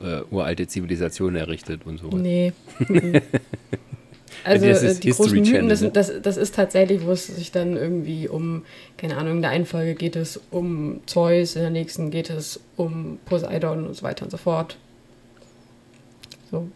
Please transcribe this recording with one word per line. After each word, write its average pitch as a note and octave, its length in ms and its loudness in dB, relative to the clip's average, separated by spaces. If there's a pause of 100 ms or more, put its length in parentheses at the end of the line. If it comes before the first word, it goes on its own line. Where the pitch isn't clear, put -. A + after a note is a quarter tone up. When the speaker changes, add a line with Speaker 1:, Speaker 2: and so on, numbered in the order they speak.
Speaker 1:
äh, E2 180 -4 (120)
uralte F2 340 -2
Zivilisationen F2+ 680 -2
errichtet D#2+ 500 -6
und D#2+ 140 -10
sowas. F3+ 220 -4
Speaker 2:
Nee. F3+ 360 2
Speaker 1:
<laughs> - 60 -20 (260)
Speaker 2:
Mhm. F3 320 4 (1200)
Also, G3 220 6
Speaker 1:
Das G3 160 8
ist F#3 160 4
Speaker 2:
äh, - 20 -8
die G3 80 2
Speaker 1:
History G#3 180 4
Speaker 2:
großen G#3 120 6
Mythen, G#3+ 140 6
Speaker 1:
Channel, - 160 4
Speaker 2:
das, G#3 120 4
Speaker 1:
ne? G#3+ 100 2
Speaker 2:
das, - 300 2
das G3 160 0
ist - 180 -2
tatsächlich, F#3+ 500 4
wo F3 60 0
es F3+ 160 -2
sich E3+ 240 -10
dann F3 240 0
irgendwie D#3+ 540 -2
um, E3 340 -4 (340)
keine D#3 200 -6
Ahnung, D#3+ 200 -2
in E3+ 40 0
der D#3 100 0
einen E3+ 140 0
Folge E3 300 -2
geht E3+ 200 -4
es D#3+ 240 -6 (100)
um E3 580 -4
Zeus, E3+ 500 2
in E3 40 -2
der E3 100 0
nächsten E3 380 -4
geht E3 200 -6
es D#3 320 -8 (160)
um D#3+ 480 -6
Poseidon D#3+ 600 -2
und - 100 -10
so - 80 -14
weiter - 200 -6
und - 80 -10
so E3+ 60 -10
fort. E3 400 -2 (1700)
So E3 80 -4
ein E3+ 160 -8